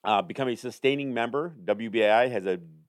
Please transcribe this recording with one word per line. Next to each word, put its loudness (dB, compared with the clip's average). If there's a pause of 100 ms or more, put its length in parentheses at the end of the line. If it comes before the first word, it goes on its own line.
uh, 2
become -4
a -2
sustaining -4
member. -4 (100)
W -2
B 2
A 6
I 6
has -4
a 0 (300)